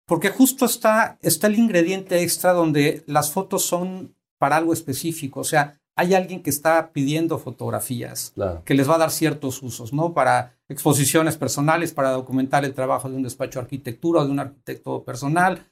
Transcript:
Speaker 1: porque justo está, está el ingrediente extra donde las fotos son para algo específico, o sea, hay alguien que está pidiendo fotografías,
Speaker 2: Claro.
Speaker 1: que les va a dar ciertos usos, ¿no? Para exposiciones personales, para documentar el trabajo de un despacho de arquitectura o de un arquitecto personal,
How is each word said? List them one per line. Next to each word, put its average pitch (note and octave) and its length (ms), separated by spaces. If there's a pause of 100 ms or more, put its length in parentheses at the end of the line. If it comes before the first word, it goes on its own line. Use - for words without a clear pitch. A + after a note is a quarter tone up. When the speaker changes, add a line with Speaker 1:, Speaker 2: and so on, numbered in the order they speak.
Speaker 1:
porque F3+ 220
justo B3+ 360
está, A3 560
está E3+ 260
el G#3+ 100
ingrediente F#3+ 640
extra F3 320
donde D#3 540
las D3 240
fotos F#3+ 340
son F#3 500 (220)
para C#3+ 200
algo E3 160
específico, D3 680
o C3+ 60
sea, D3 340 (180)
hay F3 160
alguien F#3 300
que D3 60
está D#3+ 420
pidiendo D3+ 480
fotografías, A#2+ 960
Speaker 2:
Claro. F2+ 300
Speaker 1:
que - 100
les C3+ 120
va D#3+ 80
a E3 40
dar D#3+ 120
ciertos D3 520
usos, A#2+ 300
¿no? E3 200
Para B2+ 440 (100)
exposiciones D3 680
personales, D#3 560
para C3+ 180
documentar C3 540
el C3+ 80
trabajo C3 360
de C3 60
un C3 80
despacho B2+ 360
de A#2+ 40
arquitectura C#3+ 580
o C#3+ 40
de C#3 60
un C#3 80
arquitecto C3 640
personal, E3 680